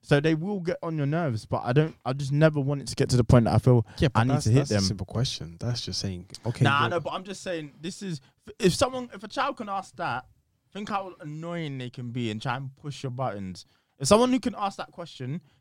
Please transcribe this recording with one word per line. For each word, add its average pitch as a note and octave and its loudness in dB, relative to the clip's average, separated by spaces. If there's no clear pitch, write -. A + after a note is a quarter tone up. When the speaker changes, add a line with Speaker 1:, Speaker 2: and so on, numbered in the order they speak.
Speaker 1:
So C#3+ 4
they D#3+ 2
will F#3+ -4
get E3 -2
on E3 -4
your C#3+ 0
nerves, C#3+ -2
but - -4
I B2 0
don't, D3+ 4
I B2+ -2
just C#3 -4
never D3+ 4
want C#3 -2
it - -10
to - -8
get C3 0
to B2+ 4
the A#2+ 6
point A#2+ 8
that E2 2
I A2+ 6
feel B2 6
Speaker 2:
Yeah, E3 4
but G#2+ 6
Speaker 1:
I - 4
need C3 2
Speaker 2:
that's, D3 0
Speaker 1:
to A2 4
hit B2 8
Speaker 2:
that's - -2
a G#2+ 2
Speaker 1:
them. G2+ 4
Speaker 2:
simple F#2+ -2
question. F#2 -6
That's A#2 -4
just F#2+ -6
saying, F2+ -8
okay, B2 2
Speaker 1:
Nah, C#3 4
I - 2
Speaker 2:
you're - 0
Speaker 1:
know, E3+ 0
but D3+ -6
I'm F#3 -8
just F#3+ -12
saying, D#3+ -8
this F3+ -10
is, F3+ -6
if F#3+ 6
someone, B3+ -2
if G3+ -16
a G#3+ -12
child C4+ -2
can G#3 -10
ask G3 -8
that, C3 -4
think G3+ -8
how G3 -4
annoying D#3 -8
they B2 -8
can B2 -10
be A#2+ -2
and G#2+ -4
try B2 -4
and C3+ -10
push - -12
your C3+ -6
buttons. G2+ -6
If C#3 -4
someone A#3+ 6
who B3+ 2
can A3+ -4
ask G3 -6
that - -12
question, D#3 -10